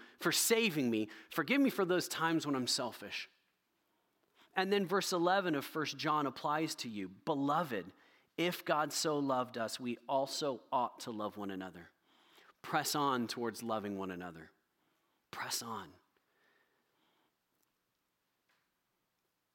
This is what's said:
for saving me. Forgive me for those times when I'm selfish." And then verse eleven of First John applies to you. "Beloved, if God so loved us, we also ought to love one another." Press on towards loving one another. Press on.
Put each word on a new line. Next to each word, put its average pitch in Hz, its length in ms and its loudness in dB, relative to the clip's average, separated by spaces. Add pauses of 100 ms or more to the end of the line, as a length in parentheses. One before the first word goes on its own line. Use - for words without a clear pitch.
(200)
for 165 120 2
saving 165 600 4
me. 107 180 2 (220)
Forgive 240 280 2
me 269 120 6
for 196 140 2
those 175 220 2
times 165 380 0
when 143 100 0
I'm 127 120 0
selfish." - 640 -4 (1300)
And 190 160 2
then 202 140 4
verse 180 260 2
eleven 180 440 4
of 139 100 0
First 143 320 -4
John 151 300 2
applies 156 480 -2
to - 140 -8
you. 101 200 -6 (160)
"Beloved, 139 640 0 (460)
if 175 260 0
God 156 300 2
so 151 240 0
loved 127 400 0
us, 113 220 -4
we 120 180 -4 (100)
also 135 540 -2 (100)
ought 120 280 -2
to - 100 -10
love 107 260 -4
one 101 140 -6
another." 92 400 -10 (720)
Press - 320 0
on 131 340 4
towards 117 360 -4
loving 104 340 -2
one 95 140 -4
another. 87 400 -10 (800)
Press - 320 -6
on. 104 240 -8 (3750)